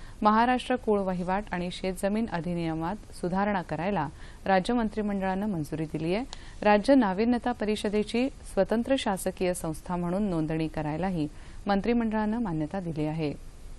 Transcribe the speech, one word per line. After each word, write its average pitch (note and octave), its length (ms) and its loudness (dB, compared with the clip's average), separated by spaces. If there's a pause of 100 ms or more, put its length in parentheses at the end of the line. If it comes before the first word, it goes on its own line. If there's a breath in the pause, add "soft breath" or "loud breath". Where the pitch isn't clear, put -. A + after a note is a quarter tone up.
(220 loud breath)
महाराष्ट्र A#3+ 540 4
कुळ G#3+ 240 2
वहिवाट F#3 520 0
आणि F3+ 200 -2
शेतजमीन G3 600 -2
अधिनियमात E3+ 640 -2 (260)
सुधारणा F#3+ 400 0
करायला D#3+ 460 -2 (380 loud breath)
राज्य F#3+ 280 4
मंत्रिमंडळानं G3+ 760 0
मंजुरी D#3+ 360 -2
दिली D#3+ 300 -2
आहे. A#3+ 100 -2 (360 loud breath)
राज्य G#3 340 6
नाविन्यता A#3 560 4
परिषदेची G#3+ 800 0 (240)
स्वतंत्र C4+ 460 2
शासकीय F#3+ 540 0
संस्था E3+ 420 -4
म्हणून F3 280 0
नोंदणी D#3+ 440 0
करायलाही D#3 600 -2 (400 loud breath)
मंत्रिमंडळानं G#3+ 720 2
मान्यता E3 400 -2
दिली D#3 260 -2
आहे. D#3 280 -2 (460)